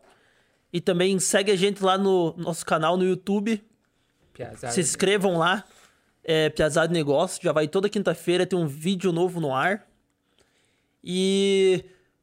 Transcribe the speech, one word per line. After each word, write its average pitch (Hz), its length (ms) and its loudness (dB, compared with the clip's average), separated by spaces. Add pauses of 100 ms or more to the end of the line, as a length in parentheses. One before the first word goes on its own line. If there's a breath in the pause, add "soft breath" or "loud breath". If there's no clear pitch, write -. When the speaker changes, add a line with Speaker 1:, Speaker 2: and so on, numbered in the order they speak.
(720 soft breath)
Speaker 1:
E 175 80 -6
também 185 380 0
segue 202 320 0
a 196 60 2
gente 196 260 -2
lá 190 160 2
no 185 380 2
nosso 170 280 -8
canal 165 320 0
no 185 60 0
YouTube. 202 580 -2 (720)
Speaker 2:
Piazada 117 400 -12
Speaker 1:
Se 185 80 0
inscrevam 185 560 0
lá, 180 280 0 (580 soft breath)
é, 156 260 0
Piazada 156 380 0
de 165 80 -2
Negócios. 156 480 0
Já 170 80 0
vai 156 160 0
toda 190 220 0
quinta-feira 180 580 -2
ter 185 80 -4
um 165 140 0
vídeo 175 420 -2
novo 170 300 0
no 143 120 -2
ar. 170 320 -2 (1160)
E, 190 840 2 (380 soft breath)